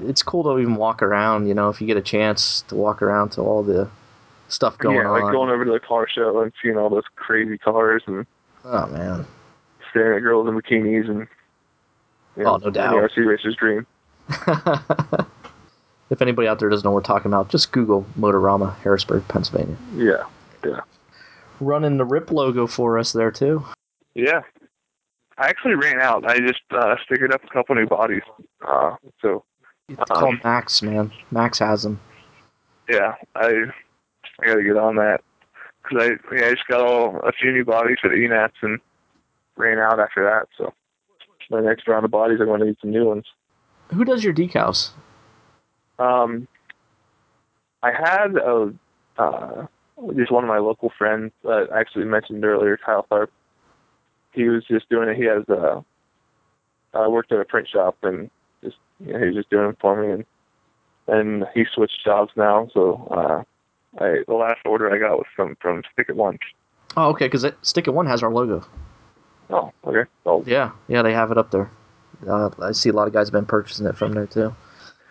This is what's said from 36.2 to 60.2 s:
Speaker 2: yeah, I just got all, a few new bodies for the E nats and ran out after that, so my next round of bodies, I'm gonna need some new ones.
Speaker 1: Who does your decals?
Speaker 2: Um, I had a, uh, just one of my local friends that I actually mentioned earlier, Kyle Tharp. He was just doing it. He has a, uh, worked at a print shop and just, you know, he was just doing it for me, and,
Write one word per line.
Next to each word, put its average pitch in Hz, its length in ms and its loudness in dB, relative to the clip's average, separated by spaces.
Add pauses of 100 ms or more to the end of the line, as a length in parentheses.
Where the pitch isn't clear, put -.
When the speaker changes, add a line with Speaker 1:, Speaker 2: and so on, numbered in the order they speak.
Speaker 2:
yeah, 123 100 2
I 120 60 2
just 123 160 -4
got 123 140 2
all, 120 400 2
a 120 100 0
few 131 200 -2
new 127 140 0
bodies 117 340 2
for - 100 0
the 65 60 2
E 117 120 2
nats 113 340 2
and 110 180 -4 (800)
ran 113 220 2
out 110 200 4
after 104 240 0
that, 104 320 0
so - 160 -8 (800)
my 113 120 -2
next 110 260 0
round 110 180 2
of 110 60 0
bodies, 113 280 2
I'm 110 80 2
gonna 107 180 2
need 107 140 -2
some 104 120 -6
new 113 140 2
ones. 107 200 -2 (680)
Speaker 1:
Who 196 140 0
does 247 180 0
your 196 120 0
decals? - 560 0 (1040)
Speaker 2:
Um, 123 500 0 (1300)
I 123 120 2
had 185 420 0
a, 117 380 0 (440)
uh, 62 480 -4 (500)
just 123 140 0
one 123 140 4
of 117 60 -4
my 110 80 2
local 110 400 -2
friends 110 340 -2 (120)
that 107 280 0
I 110 80 0
actually 107 240 -2
mentioned 107 400 -2
earlier, 104 340 2
Kyle 107 320 -2
Tharp. 107 180 2 (1080)
He 120 160 2
was 117 160 0
just 113 240 -2
doing 117 180 2
it. 110 80 -2
He 120 80 -2
has 107 240 2
a, 80 380 0 (1080)
uh, 110 160 0
worked 117 220 -2
at 110 80 2
a 98 60 -2
print - 240 -4
shop 92 340 0
and 92 260 -4 (320)
just, - 140 -12 (240)
you 196 140 -12
know, 113 60 -6
he 110 80 2
was 90 80 -2
just 104 140 -6
doing 104 200 2
it - 100 -8
for 101 220 2
me, 104 100 -2
and, 104 140 -6 (800)